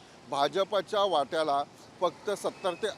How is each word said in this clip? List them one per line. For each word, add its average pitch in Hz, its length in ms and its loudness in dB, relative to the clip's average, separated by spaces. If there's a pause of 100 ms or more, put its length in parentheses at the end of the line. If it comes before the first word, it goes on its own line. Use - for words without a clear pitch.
(300)
भाजपच्या 185 720 0
वाट्याला 156 640 2 (380)
फक्त 180 300 -2
सत्तर 185 440 -4
ते 220 120 -6 (120)